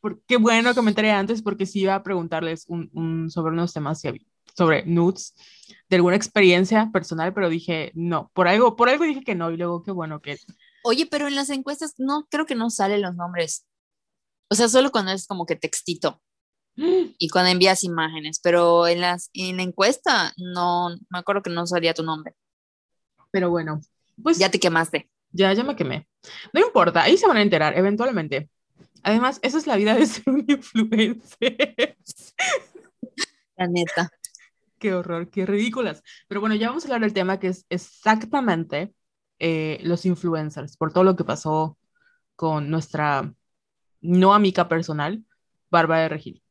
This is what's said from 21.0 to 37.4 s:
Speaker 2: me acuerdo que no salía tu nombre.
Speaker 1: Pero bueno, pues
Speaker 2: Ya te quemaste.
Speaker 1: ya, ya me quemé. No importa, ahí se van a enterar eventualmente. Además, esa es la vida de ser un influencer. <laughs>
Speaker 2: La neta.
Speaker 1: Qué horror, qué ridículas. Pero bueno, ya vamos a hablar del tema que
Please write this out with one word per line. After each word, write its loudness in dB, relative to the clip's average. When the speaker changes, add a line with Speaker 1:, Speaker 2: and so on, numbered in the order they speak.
Speaker 2:
me -10
acuerdo -4
que -8
no -4
salía -2
tu -6
nombre. -6
Speaker 1:
Pero 0
bueno, -4
pues 2
Speaker 2:
Ya 4
te 0
quemaste. 0
Speaker 1:
ya, 2
ya 0
me -4
quemé. -6
No 4
importa, 4
ahí 6
se 4
van 6
a 4
enterar 2
eventualmente. -2
Además, 0
esa -2
es -4
la 0
vida 2
de 4
ser -6
un 0
influencer. -2
<laughs> -16
Speaker 2:
La -2
neta. -2
Speaker 1:
Qué -2
horror, -6
qué -4
ridículas. -2
Pero -6
bueno, 0
ya 0
vamos -6
a -12
hablar -2
del 0
tema -2
que -4